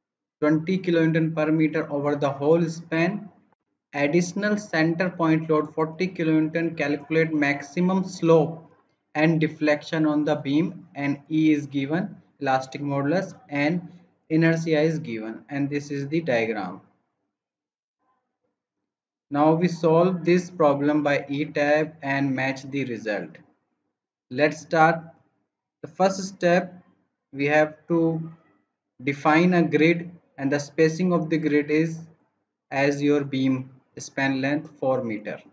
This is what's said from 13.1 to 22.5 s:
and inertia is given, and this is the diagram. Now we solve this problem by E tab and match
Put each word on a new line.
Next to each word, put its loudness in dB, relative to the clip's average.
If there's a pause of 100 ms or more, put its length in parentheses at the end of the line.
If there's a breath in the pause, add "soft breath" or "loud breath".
and -2 (420 loud breath)
inertia 2
is 0
given, -10
and -4
this -6
is -6
the -2
diagram. -2 (2500)
Now 4
we 2
solve 2
this 2
problem 2
by 0
E -4
tab 0 (100)
and -2
match -4